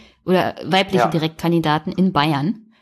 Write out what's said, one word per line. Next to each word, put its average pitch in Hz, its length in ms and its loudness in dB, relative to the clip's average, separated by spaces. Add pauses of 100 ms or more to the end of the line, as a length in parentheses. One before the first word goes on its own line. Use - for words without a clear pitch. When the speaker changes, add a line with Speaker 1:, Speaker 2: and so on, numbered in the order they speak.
(260)
Speaker 1:
oder 180 380 0
weibliche 190 400 2
Speaker 2:
Ja. - 60 2
Speaker 1:
Direktkandidaten 160 840 -2
in 180 200 0
Bayern. 147 540 -2 (160)